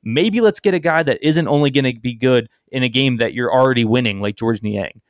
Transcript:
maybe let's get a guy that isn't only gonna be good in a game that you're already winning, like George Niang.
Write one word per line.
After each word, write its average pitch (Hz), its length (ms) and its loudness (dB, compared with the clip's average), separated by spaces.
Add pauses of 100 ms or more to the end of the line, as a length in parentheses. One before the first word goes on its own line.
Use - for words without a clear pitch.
maybe 175 360 0
let's 220 220 2
get 196 120 2
a 180 60 0
guy 160 240 0
that 139 180 -2
isn't 156 260 0
only 147 240 2
gonna 135 220 0
be 117 200 -8
good 123 340 2 (240)
in 127 120 -4
a 127 60 0
game 127 280 0
that 113 160 -2
you're 120 200 -4
already 127 300 4
winning, 110 380 0
like 104 160 -4
George 113 260 -2
Niang. 104 460 -6